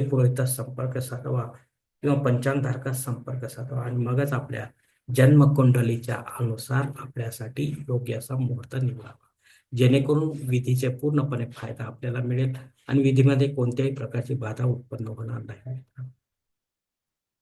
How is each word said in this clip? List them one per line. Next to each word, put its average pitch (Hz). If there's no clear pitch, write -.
पुरोहितास 127
संपर्क -
साधावा 127
किंवा 143
पंचांगधारकास 127
संपर्क 127
साधावा 123
आणि 123
मगच 123
आपल्या 113
जन्मकुंडलीच्या 123
अनुसार 127
आपल्यासाठी 120
योग्य 120
असा -
मुहूर्त 127
निवडावा, -
जेणेकरून 139
विधीचे 127
पूर्णपणे 143
फायदा 113
आपल्याला 120
मिळेल 127
आणि 135
विधीमध्ये 135
कोणत्याही 131
प्रकारची 120
बाधा 110
उत्पन्न 113
होणार 113
नाही. 127